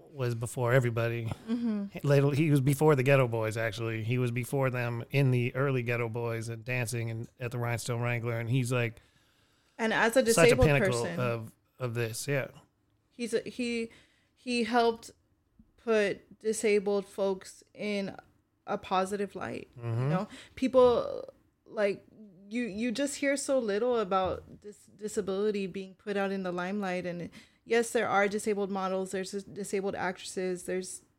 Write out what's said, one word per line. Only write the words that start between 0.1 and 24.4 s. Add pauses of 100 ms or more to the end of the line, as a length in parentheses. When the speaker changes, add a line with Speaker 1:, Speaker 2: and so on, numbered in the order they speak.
Speaker 1:
was
before
everybody. (260)
Speaker 2:
Mm-hmm.
Speaker 1:
He,
little,
he
was
before
the
Ghetto
Boys,
actually.
He
was
before
them
in
the
early
Ghetto
Boys
and
dancing
and (140)
at
the
Rhinestone
Wrangler.
And
he's,
like, (760)
Speaker 2:
And
as
a
Speaker 1:
such
a
Speaker 2:
disabled
Speaker 1:
pinnacle
Speaker 2:
person.
Speaker 1:
of, (280)
of
this,
yeah. (720)
Speaker 2:
He's
a,
he, (460)
he
helped (720)
put (200)
disabled
folks (100)
in (540)
a
positive
light. (180)
Speaker 1:
Mm-hmm.
Speaker 2:
You
know, (260)
people, (380)
like, (440)
you,
you
just
hear
so
little
about (180)